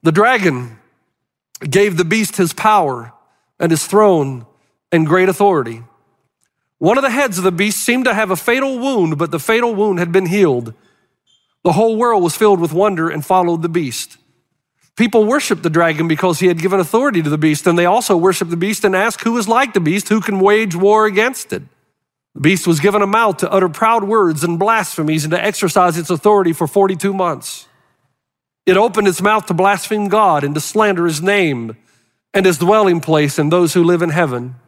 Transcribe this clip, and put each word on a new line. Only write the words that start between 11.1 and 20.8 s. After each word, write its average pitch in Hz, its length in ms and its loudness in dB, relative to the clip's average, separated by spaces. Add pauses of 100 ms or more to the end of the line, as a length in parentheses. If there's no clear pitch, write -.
The 180 100 0
whole 220 240 0
world 226 260 0
was 170 140 -2
filled 208 220 4
with 165 140 -2
wonder 170 380 -2
and 151 140 -8
followed 175 360 0
the 170 80 -4
beast. 160 480 -6 (800)
People 220 280 2
worshiped 214 380 -2
the 170 80 -2
dragon 165 380 0
because 165 320 0
he 185 60 2
had 175 140 0
given 190 200 0
authority 226 420 0
to 156 80 -2
the 196 80 -2
beast, 156 280 0
and 170 120 2
they 170 60 2
also 196 320 2
worshiped 175 340 0
the 170 60 -4
beast 190 280 -4
and 190 120 2
asked, 214 260 -2
"Who 233 140 -2
is 208 120 -4
like 233 260 0
the 196 60 2
beast? 175 280 -2
Who 220 120 2
can 196 200 -2
wage 208 340 2
war 202 300 2